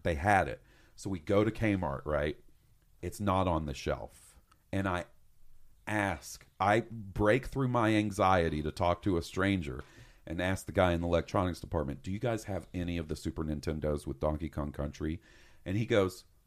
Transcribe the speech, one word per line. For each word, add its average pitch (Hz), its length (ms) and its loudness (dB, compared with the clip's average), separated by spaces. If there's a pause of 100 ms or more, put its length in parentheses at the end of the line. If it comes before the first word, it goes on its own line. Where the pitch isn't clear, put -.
They 87 140 2
had 90 320 4
it. - 120 -8 (340)
So - 140 -10
we 95 120 -4
go 101 240 4
to 110 60 2
Kmart, 92 540 0
right? 73 320 0 (640)
It's - 200 -8
not 95 280 2
on 80 180 2
the 69 80 -4
shelf. - 600 -6 (360)
And 98 140 -2
I 87 180 -2 (840)
ask, 101 580 -2 (160)
I 104 300 4
break 107 560 2
through 135 220 -2
my 113 260 4
anxiety 95 680 4
to 76 80 -4
talk 87 320 0
to 95 140 2
a 82 60 0
stranger 92 600 -2 (440)
and 85 140 -6
ask 92 260 -2
the - 60 -8
guy 92 200 4
in 85 80 0
the 85 80 -2
electronics 87 520 0
department, 73 420 -4
"Do 95 100 -6
you 101 60 -4
guys 113 260 -2
have 92 300 -6
any 87 240 -2
of 78 100 -4
the 80 80 -4
Super 82 260 -6
Nintendos 76 640 -2
with 67 140 -8
Donkey 76 280 -2
Kong 73 220 -6
Country?" 76 500 -6 (460)
And 92 100 -2
he 110 100 0
goes, 98 380 2 (220)